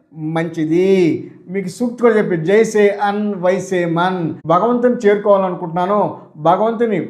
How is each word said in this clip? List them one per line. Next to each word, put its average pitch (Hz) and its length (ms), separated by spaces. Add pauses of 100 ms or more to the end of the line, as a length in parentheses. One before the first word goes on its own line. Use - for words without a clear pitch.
(360)
మంచిది, 165 520 (640)
మీకు 185 200
సూక్తి 233 320
కూడా 226 160
చెప్పి 180 200
జై 196 260
సే 214 200 (240)
అన్, 208 280
వై 180 240
సే 180 260
మన్. 170 480 (120)
భగవంతుని 226 500
చేరుకోవాలనుకుంటున్నాను, 190 1200 (200)
భగవంతుని 208 600 (100)